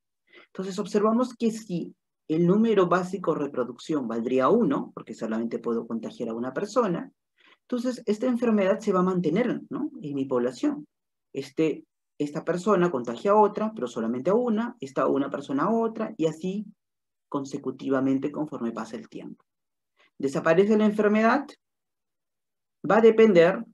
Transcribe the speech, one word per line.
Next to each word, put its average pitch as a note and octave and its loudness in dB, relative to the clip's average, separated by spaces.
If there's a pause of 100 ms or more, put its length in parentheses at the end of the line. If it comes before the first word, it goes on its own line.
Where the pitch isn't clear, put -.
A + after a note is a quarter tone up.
(500)
Entonces F#3+ -8
observamos A3 0
que A#3 -2
si - -8 (340)
el E3+ 2
número G3+ 4
básico F3+ -2
reproducción C#3 -4
valdría A#2+ 0
uno, F#3 0
porque - -14
solamente A2+ -6
puedo A#2 -4
contagiar A2+ -8
a A2 -8
una B2 -6
persona, F#3 -2 (520)
entonces B3 -6
esta G#3+ -2
enfermedad G#3+ 2
se G#3+ 0
va F#3 2
a F3+ 2
mantener, F3+ 0
¿no? C4+ -6 (120)
En C#3+ -8
mi C3+ -4
población. C3 -2 (460)
Este, - -4 (320)
esta D3 -4
persona F3+ 2
contagia B2 -2
a G#3+ 6
otra, G#3+ 2
pero B2 -4
solamente B2+ -4
a G3+ 4
una, A#3 -2
esta C3+ -2
una C#3 0
persona C#3 -4
a G3+ 0
otra, A3+ -4
y D#3+ 0
así F#3 -6 (600)
consecutivamente C3+ -2
conforme C#3 -6
pasa A2+ -10
el A2 -16
tiempo. - -16 (760)
¿Desaparece E3 4
la G#3+ 4
enfermedad? G#3+ 2 (1400)
Va G3+ 4
a - 6
depender, A3 8